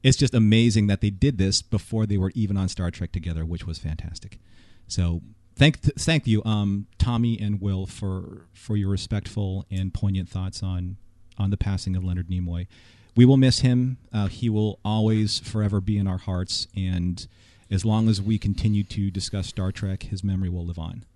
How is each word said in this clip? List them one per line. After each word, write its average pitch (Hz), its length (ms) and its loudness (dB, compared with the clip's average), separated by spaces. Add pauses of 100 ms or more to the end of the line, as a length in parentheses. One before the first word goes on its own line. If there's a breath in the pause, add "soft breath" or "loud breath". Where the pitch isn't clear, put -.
it's 135 140 6
just 127 160 4
amazing 110 540 6
that 101 140 2
they 104 80 2
did 113 280 2
this 95 240 2
before 110 440 -2
they 101 120 0
were 92 180 0
even 101 220 0
on 92 100 0
Star 87 240 -4
Trek - 220 -8
together, 80 320 -4
which 85 200 -6
was 80 140 -10
fantastic. - 580 -10 (500 soft breath)
So 85 340 -2 (340)
thank, - 260 4
th-, - 160 0
thank 160 300 0
you, 107 160 2
um, 101 440 -2 (100)
Tommy 117 420 0
and 101 220 -2
Will, 95 240 -2
for, 95 680 -10
for - 220 -6
your 98 140 0
respectful 98 840 -4
and 95 220 -4
poignant 95 360 -2
thoughts 92 320 -8
on, 92 360 -6 (400)
on 98 140 0
the 101 60 0
passing 95 380 -2
of 90 80 -4
Leonard 90 260 -4
Nimoy. 90 380 -4 (480 soft breath)
We 120 100 10
will 135 120 8
miss 131 240 4
him. 127 360 2 (160)
Uh, 104 140 0
he 117 220 -4
will 107 360 0
always 110 540 2
forever 104 420 -2
be 101 160 0
in 98 80 0
our 92 140 -2
hearts, - 560 -4
and 90 500 -2 (460 soft breath)
as 95 140 0
long 110 240 4
as 98 120 2
we 107 160 0
continue 101 460 0
to 98 260 -4
discuss 95 380 -6
Star 95 240 -4
Trek, 95 320 -6
his 95 200 -6
memory 95 260 -2
will 87 160 -4
live 87 140 -6
on. 90 260 -10 (100)